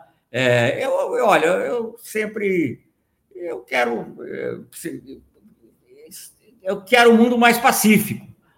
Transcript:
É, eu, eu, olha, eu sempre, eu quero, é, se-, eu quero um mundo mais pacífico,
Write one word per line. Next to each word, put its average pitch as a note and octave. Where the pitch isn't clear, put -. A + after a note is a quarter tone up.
É, B2
eu, -
eu, A#3+
olha, D#3+
eu A3+
sempre, G3+
eu E3+
quero, A#3
é, -
se-, -
eu G3
quero A#3+
um A3+
mundo A#3+
mais A#3
pacífico, -